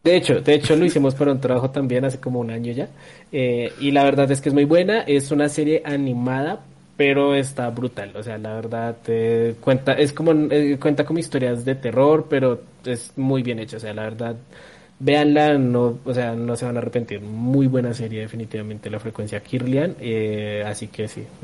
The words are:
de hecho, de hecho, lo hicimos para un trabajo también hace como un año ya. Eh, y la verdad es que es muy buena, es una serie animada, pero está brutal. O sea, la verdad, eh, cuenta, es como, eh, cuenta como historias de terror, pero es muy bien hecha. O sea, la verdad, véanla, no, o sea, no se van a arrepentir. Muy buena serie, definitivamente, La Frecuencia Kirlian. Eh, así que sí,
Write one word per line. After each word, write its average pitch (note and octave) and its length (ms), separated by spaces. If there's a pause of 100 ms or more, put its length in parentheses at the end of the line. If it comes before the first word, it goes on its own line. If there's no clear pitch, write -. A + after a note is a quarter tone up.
de F3 140
hecho, C#3+ 240
de D3 140
hecho, D3+ 240
lo F3 80
hicimos C#3 300
para C#3+ 180
un C3+ 80
trabajo B2+ 300
también B2+ 340
hace C3+ 160
como B2+ 180
un A#2 120
año A#2 200
ya. C3+ 160 (460)
Eh, B2 480
y C#3 100
la C#3 140
verdad C#3 260
es C3+ 80
que - 80
es C#3 80
muy C#3+ 80
buena, F3+ 380
es C#3 280
una D3 200
serie D#3 340
animada, C3+ 800 (320)
pero C#3+ 400
está C3 340
brutal. A2+ 460
O G#2+ 80
sea, A2 140
la A2 180
verdad, A2+ 400 (120)
eh, A2+ 520
cuenta, C3+ 340
es C#3+ 200
como, D#3+ 180 (220)
eh, C#3+ 260
cuenta D3 260
como D#3+ 140
historias B2 460
de C3 100
terror, C3+ 540
pero C3 320 (240)
es A#2+ 320
muy C3+ 260
bien A#2 160
hecha. A2 160
O A2 60
sea, G#2+ 120
la G#2+ 100
verdad, A2+ 340 (600)
véanla, D3 580
no, B2 480
o C3 80
sea, A#2+ 200
no A#2 220
se A#2+ 100
van A#2+ 120
a - 20
arrepentir. A2+ 400
Muy A#2+ 480
buena B2 260
serie, A2+ 280
definitivamente, G#2+ 680
La G#2+ 120
Frecuencia G#2+ 400
Kirlian. C3 580
Eh, G#2+ 680
así G#2+ 220
que G#2+ 220
sí, G#2+ 160 (180)